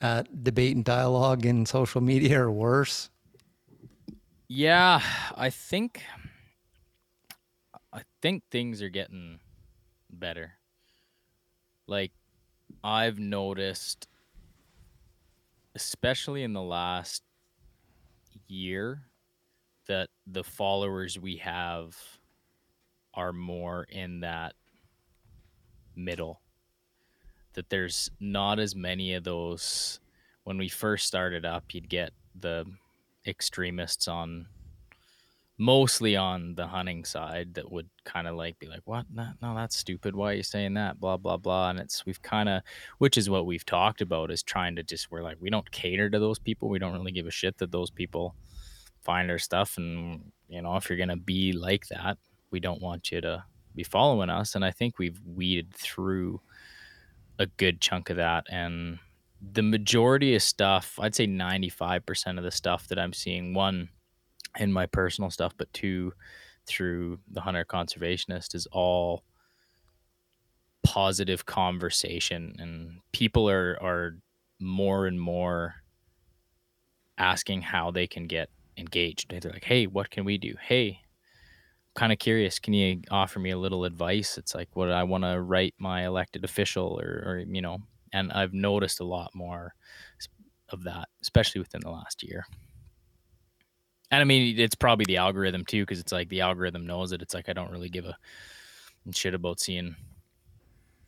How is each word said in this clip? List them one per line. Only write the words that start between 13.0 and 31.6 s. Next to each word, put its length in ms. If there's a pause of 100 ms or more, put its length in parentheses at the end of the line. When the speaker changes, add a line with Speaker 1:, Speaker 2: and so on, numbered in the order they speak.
Speaker 2:
noticed, 880 (1700)
especially 680
in 100
the 80
last 640 (1200)
year, 560 (840)
that 220 (180)
the 160
followers 760
we 180
have 580 (1160)
are 200
more 500
in 380
that 320 (1400)
middle. 460 (1120)
That 160
there's 500
not 400
as 160
many 380
of 100
those. 760 (440)
When 140
we 120
first 380
started 380
up, 280